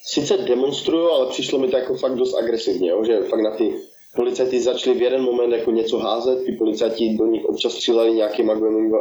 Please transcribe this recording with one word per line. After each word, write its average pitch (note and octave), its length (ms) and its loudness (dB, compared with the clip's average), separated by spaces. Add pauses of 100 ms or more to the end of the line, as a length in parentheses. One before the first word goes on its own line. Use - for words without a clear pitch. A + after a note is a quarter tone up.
sice D#3+ 300 0
demonstrujou, C#3+ 720 0
ale C3 160 2
přišlo C3 320 -4
mi C3 100 0
to C3+ 80 0
jako B2+ 180 -2
fakt C3 200 -2
dost B2+ 200 0
agresivně, F#2 560 0
jo? G#2 140 0
Že A2 160 2
fakt A2 220 0
na G#2+ 140 -2
ty G#2+ 180 0 (420)
policajty B2+ 440 0
začali B2 380 0
v A#2 40 2
jeden B2+ 200 2
moment A#2+ 300 2
jako A2+ 180 0
něco A2+ 280 0
házet, A#2+ 460 0
ty A#2 80 -4
policajti A2 680 0
do A2 80 2
nich A2+ 180 0
občas A2+ 280 -2
stříleli A2+ 400 2
nějakýma G#2+ 420 0
gumovýma, A2 460 0